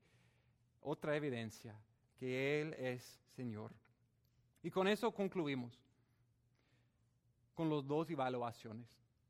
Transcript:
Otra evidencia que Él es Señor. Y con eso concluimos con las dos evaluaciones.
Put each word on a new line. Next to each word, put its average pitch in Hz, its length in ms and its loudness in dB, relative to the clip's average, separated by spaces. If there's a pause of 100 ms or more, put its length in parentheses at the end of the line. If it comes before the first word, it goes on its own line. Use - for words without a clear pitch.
(800)
Otra 151 380 0
evidencia 117 600 -4 (380)
que 135 460 2
Él 156 140 -2
es 127 440 -4 (160)
Señor. 113 380 -6 (920)
Y 170 80 -4
con 185 160 4
eso 208 240 4
concluimos 147 720 0 (1700)
con 165 160 2
las 151 160 2
dos 151 240 0
evaluaciones. 120 760 -2 (420)